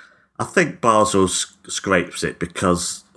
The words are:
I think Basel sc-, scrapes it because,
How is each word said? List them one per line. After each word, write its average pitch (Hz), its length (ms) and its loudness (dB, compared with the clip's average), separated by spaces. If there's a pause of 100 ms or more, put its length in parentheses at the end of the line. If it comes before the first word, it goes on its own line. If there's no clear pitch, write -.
(400)
I 120 60 -4
think 165 340 -2
Basel 107 480 4
sc-, - 420 -8
scrapes 90 540 -2
it - 160 -6
because, - 640 -2 (140)